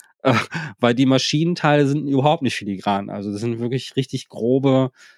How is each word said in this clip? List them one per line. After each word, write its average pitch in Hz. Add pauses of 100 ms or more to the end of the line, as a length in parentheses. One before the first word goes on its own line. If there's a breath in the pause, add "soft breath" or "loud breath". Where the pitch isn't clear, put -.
<laughs> -
äh, 127 (460 loud breath)
weil 120
die 123
Maschinenteile 147
sind 143
überhaupt 143
nicht 120
filigran. 101
Also 101
das 101
sind 117
wirklich 120
richtig -
grobe, 131 (280 soft breath)